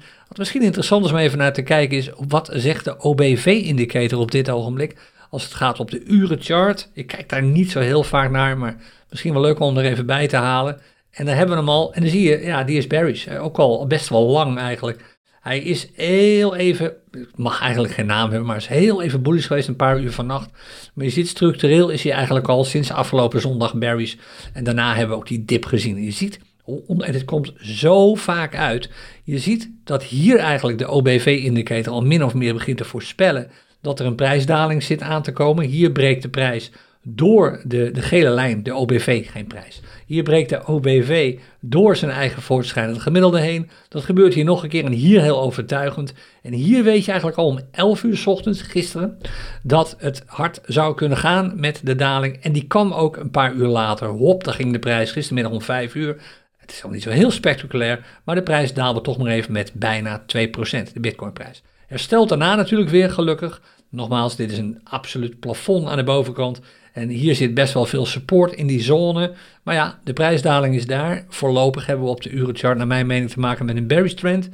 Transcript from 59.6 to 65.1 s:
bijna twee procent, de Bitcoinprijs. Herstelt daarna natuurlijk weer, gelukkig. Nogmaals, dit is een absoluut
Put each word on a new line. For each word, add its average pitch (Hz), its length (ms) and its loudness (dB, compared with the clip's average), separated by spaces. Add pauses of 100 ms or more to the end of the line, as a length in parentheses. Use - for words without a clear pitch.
bijna 110 520 -4
twee 113 240 -2
procent, 113 440 -6
de 120 60 -10
Bitcoinprijs. - 600 -10 (240)
Herstelt 220 420 2
daarna 170 260 2
natuurlijk 208 360 2
weer, 180 200 4
gelukkig. 165 520 -4 (280)
Nogmaals, 120 460 -2
dit 110 160 -4
is 104 60 -6
een 107 260 -6
absoluut 123 560 -8